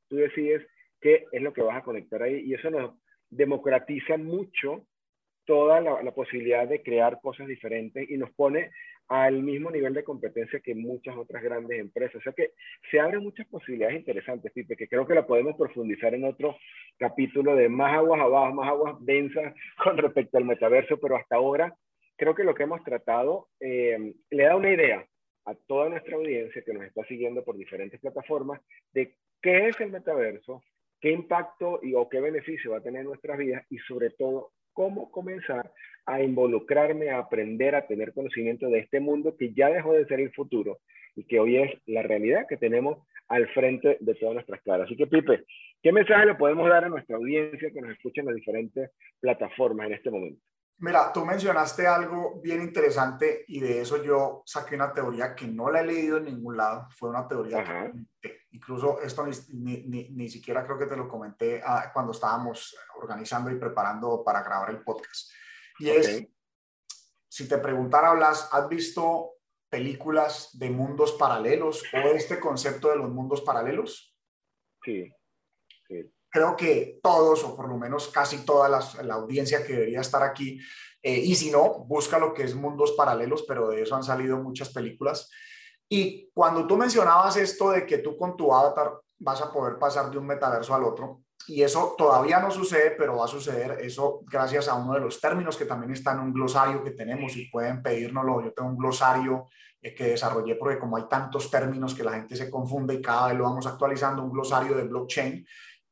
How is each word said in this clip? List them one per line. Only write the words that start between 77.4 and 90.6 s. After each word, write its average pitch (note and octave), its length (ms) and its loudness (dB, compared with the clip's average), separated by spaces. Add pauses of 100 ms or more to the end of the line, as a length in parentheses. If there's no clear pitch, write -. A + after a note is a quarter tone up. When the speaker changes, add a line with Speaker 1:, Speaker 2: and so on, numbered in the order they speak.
Speaker 2:
o C3 140 -8
por B2+ 100 -8
lo B2+ 100 -6
menos B2+ 300 -6
casi C#3 380 -2
toda C#3 240 6
las, C3 340 -2
la A2+ 120 -6
audiencia C3 500 -2
que C#3 80 -6
debería A#2+ 260 0
estar C3 240 0
aquí, C3+ 380 -4 (420)
eh, B2+ 140 0
y E3+ 180 2
si D#3 160 0
no, D3 280 6
busca D3 380 0
lo D#3 160 2
que C3+ 100 -4
es B2 120 -4
Mundos C#3+ 380 0
Paralelos, C3+ 520 0
pero A#2+ 220 -2
de A2 140 0
eso A2+ 160 -2
han C3 60 -6
salido C3 340 -2
muchas C3 340 -8
películas. C3 580 -6 (600)
Y - 440 -2
cuando E3 320 4
tú G3 120 4
mencionabas G3 580 6
esto G3 360 2
de F3+ 140 2
que D3 120 2
tú - 180 -4
con F3+ 220 -4
tu D3 160 4
avatar C#3+ 400 4 (260)
vas C3+ 220 -2
a D3+ 100 -4
poder B2+ 260 -2
pasar C#3+ 320 0
de C3+ 100 -6
un C#3 60 -8
metaverso C3 480 0